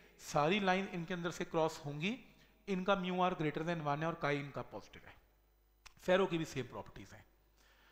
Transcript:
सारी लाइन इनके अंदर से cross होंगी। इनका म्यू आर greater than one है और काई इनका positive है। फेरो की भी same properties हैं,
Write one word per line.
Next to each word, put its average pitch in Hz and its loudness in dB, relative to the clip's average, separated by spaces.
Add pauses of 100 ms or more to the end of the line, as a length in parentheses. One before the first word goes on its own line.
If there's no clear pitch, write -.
(200)
सारी 156 4
लाइन 196 2
इनके 170 -4
अंदर 170 -2
से 175 -4
cross 160 0
होंगी। 156 -2 (480)
इनका 196 4
म्यू 185 0
आर 180 4
greater 156 0
than 165 -2
one 147 0
है 160 0
और 165 0
काई 143 0
इनका 135 -8
positive - -12
है। - -18 (840)
फेरो 185 4
की 170 0
भी 160 0
same 131 -6
properties 101 -14
हैं, 101 -20 (680)